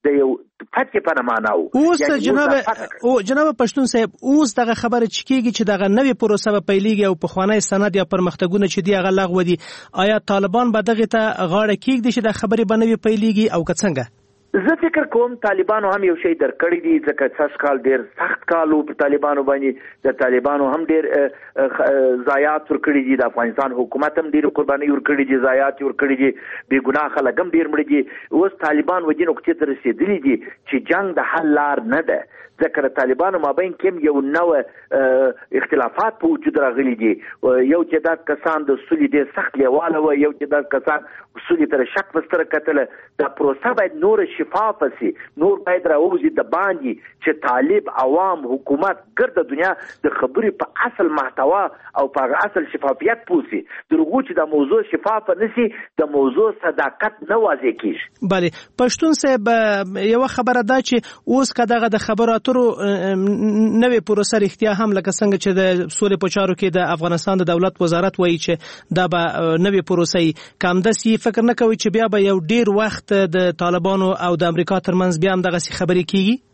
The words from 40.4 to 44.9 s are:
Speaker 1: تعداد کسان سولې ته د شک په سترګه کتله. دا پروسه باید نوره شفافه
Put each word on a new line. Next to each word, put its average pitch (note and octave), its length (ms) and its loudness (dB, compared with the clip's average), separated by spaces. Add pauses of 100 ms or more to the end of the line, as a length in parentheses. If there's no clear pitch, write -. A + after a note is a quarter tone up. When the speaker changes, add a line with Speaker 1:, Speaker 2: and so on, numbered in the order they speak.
Speaker 1:
تعداد C#3+ 340 -2
کسان D3 240 -2 (360)
سولې E3 360 0
ته D3 100 2
د A#2+ 120 -2
شک G3 200 -4
په D#3+ 120 0
سترګه D#3+ 280 0
کتله. D3+ 300 0 (360)
دا D3 80 0 (120)
پروسه C#3+ 400 0
باید F3 240 -2
نوره G#3 220 2 (120)
شفافه G3 500 -2 (120)